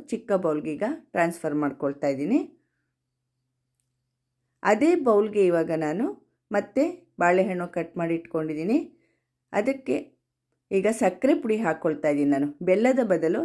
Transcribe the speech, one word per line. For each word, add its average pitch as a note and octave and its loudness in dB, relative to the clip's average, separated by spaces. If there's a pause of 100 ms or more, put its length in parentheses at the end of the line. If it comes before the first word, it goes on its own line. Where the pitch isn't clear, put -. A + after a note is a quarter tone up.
ಚಿಕ್ಕ - -6
ಬೌಲ್ಗೀಗ D#3+ -2 (260)
ಟ್ರಾನ್ಸ್‌ಫರ್ E3+ -2
ಮಾಡ್ಕೊಳ್ತಾ C#3+ -2
ಇದ್ದೀನಿ. D3+ -2 (2250)
ಅದೇ A3 4
ಬೌಲ್ಗೆ G#3 2
ಇವಾಗ E3+ 2
ನಾನು D#3+ -2 (460)
ಮತ್ತೆ G#3 0 (360)
ಬಾಳೆಹಣ್ಣು F3+ 2
ಕಟ್ E3 -6
ಮಾಡಿ E3 -2
ಇಟ್ಕೊಂಡಿದ್ದೀನಿ. E3 -4 (720)
ಅದಕ್ಕೆ C4 -2 (720)
ಈಗ G3 0
ಸಕ್ಕರೆ A3+ 2
ಪುಡಿ A3 -2
ಹಾಕ್ಕೊಳ್ತಾ D#3+ -2
ಇದ್ದೀನಿ D3 2
ನಾನು. C#3+ 2 (140)
ಬೆಲ್ಲದ A3+ 2
ಬದಲು F3 0